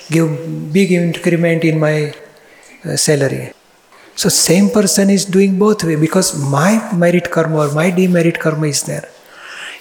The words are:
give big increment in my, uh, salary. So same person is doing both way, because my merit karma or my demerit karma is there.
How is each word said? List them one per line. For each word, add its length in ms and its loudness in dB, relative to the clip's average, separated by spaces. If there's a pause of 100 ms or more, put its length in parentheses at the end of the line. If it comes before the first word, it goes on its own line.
give 640 -2
big 180 2
increment 720 0
in 160 2
my, 340 0 (680)
uh, 140 -6
salary. 560 0 (640)
So 100 -2
same 440 2
person 380 2
is 140 2
doing 340 2
both 280 2
way, 100 -2
because 420 0
my 560 0
merit 380 2
karma 280 0
or 140 0
my 180 0
demerit 500 2
karma 260 -2
is 160 -4
there. 240 -10 (720)